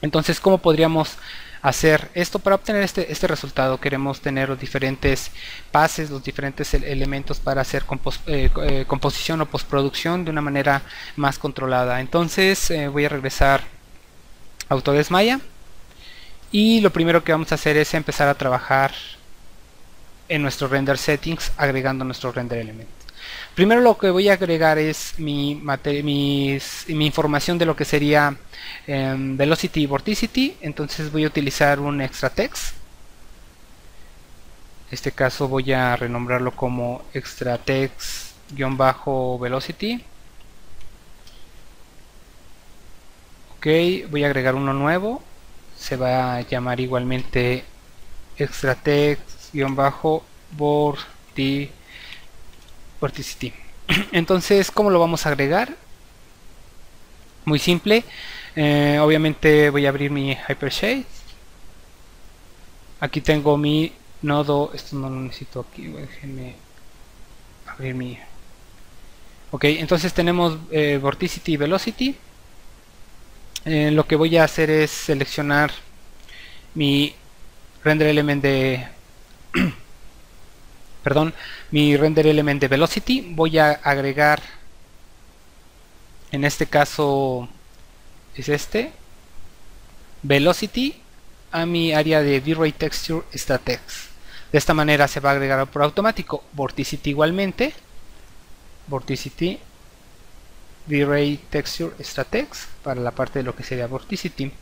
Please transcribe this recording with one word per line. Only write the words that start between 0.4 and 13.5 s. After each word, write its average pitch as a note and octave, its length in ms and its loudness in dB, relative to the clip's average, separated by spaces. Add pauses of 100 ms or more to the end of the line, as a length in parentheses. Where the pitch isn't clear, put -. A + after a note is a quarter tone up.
¿cómo F#3+ 160 6
podríamos D#3+ 560 2 (480)
hacer D3+ 520 4
esto? F3 260 -2
Para G3 180 4
obtener G3+ 260 0
este, F#3 260 -2
este D3+ 180 -2
resultado C3+ 520 0
queremos C3+ 400 -2
tener C3+ 300 -2
los C3+ 100 -4
diferentes C3+ 720 0 (400)
pases, D#3 380 2
los C3+ 160 -8
diferentes C#3 480 -6
ele-, C#3+ 180 2
elementos C#3 480 -2
para C3+ 220 0
hacer C3 240 -2
compos-, C3+ 420 -4
eh, C#3+ 240 6
co-, - 120 4
eh, C#3 220 4
composición C#3+ 540 -2
o D#3 60 2
postproducción D3 800 -2
de D#3+ 60 -4
una D3+ 100 -2
manera C#3 400 2 (340)
más C#3+ 240 0
controlada. B2+ 600 0
Entonces, E3+ 680 2
eh, D3 200 0
voy C#3+ 160 0
a D3 40 2
regresar C3+ 520 2 (1040)